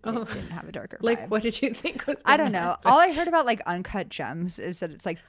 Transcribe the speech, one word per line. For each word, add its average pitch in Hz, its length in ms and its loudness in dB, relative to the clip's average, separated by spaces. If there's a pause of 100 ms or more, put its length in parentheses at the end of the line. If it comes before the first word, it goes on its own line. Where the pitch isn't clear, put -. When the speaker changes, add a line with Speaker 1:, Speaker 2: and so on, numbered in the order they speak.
Speaker 1:
Oh. 226 200 -4
Speaker 2:
didn't 208 240 -10
have - 180 -12
a - 40 -14
darker - 280 -12
Speaker 1:
<laughs> - 20 -20
Like, 226 240 0
Speaker 2:
vibe. - 40 -12
Speaker 1:
what 214 140 0
did 226 180 -2
you 269 120 0
think - 340 -6
was 285 180 -2
Speaker 2:
I 269 100 8
don't 311 120 2
Speaker 1:
gonna 202 120 0
Speaker 2:
know. 170 120 -2
Speaker 1:
happen? - 200 4
Speaker 2:
All 277 80 10
I 349 140 6
heard 330 140 -2
about, 330 180 4
like, 233 220 0
Uncut 185 420 -4
Gems 165 480 -6
is 165 220 -8
that 170 120 -6
it's, - 140 -16
like, 165 240 -4